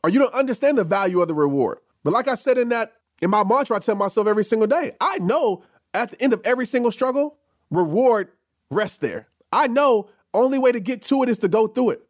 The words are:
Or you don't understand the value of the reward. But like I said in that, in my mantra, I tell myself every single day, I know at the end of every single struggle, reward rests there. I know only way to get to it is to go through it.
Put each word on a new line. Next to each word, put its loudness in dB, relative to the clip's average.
Or 2
you 2
don't 2
understand 0
the 0
value 0
of 0
the -4
reward. 0
But -2
like 0
I -2
said 0
in 0
that, -2
in 0
my 2
mantra, 0
I -2
tell -2
myself -2
every 2
single 0
day, -2
I -2
know -2
at -2
the -18
end 2
of -2
every 0
single 0
struggle, -4
reward 2
rests -4
there. -6
I 2
know 2
only 2
way 4
to -4
get -6
to 0
it 0
is 0
to 0
go 2
through 0
it. -10